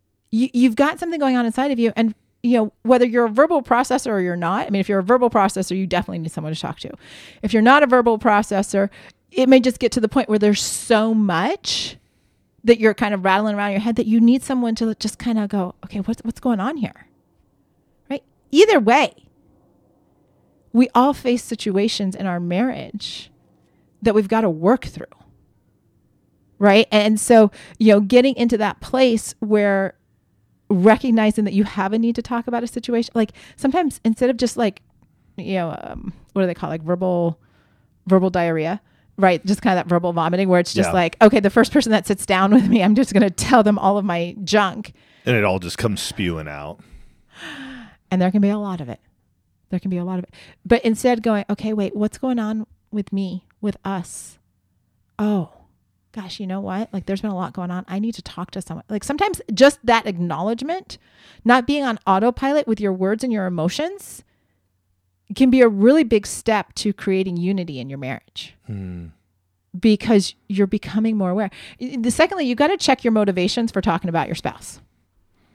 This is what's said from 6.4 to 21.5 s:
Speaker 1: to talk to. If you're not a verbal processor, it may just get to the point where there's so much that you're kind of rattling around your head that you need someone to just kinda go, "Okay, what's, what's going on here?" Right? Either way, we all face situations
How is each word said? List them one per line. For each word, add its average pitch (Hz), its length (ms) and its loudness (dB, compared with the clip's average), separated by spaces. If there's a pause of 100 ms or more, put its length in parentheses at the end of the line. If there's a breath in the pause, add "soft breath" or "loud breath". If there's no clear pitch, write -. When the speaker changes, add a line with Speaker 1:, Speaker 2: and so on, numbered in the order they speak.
Speaker 1:
to 156 60 -8
talk - 200 -10
to. - 120 -14 (500 loud breath)
If 220 120 -2
you're 220 80 4
not 269 220 8
a 269 40 2
verbal 233 320 4
processor, 202 720 0 (420 loud breath)
it 262 160 2
may 262 140 8
just 240 180 0
get 240 140 0
to 240 80 -2
the 214 80 2
point - 180 0
where 214 120 2
there's 208 220 2
so 220 520 0
much 208 840 -2 (680)
that 226 180 6
you're 214 120 4
kind 208 200 -4
of 185 100 -4
rattling 208 320 0
around 202 160 -4
your 196 80 -2
head 220 160 -2
that 233 120 -2
you 226 120 2
need 240 240 4
someone 240 320 -2
to 226 200 -2
just - 240 -8
kinda 220 280 -2
go, 190 260 -4 (120)
"Okay, 202 140 -10
what's, 226 260 -6
what's - 160 -10
going 233 180 -2
on 269 160 -6
here?" - 320 -10 (1000)
Right? 277 140 -8 (280)
Either 392 260 6
way, 240 360 2 (1600)
we 240 200 4
all 262 200 4
face 247 320 -4
situations 202 680 -2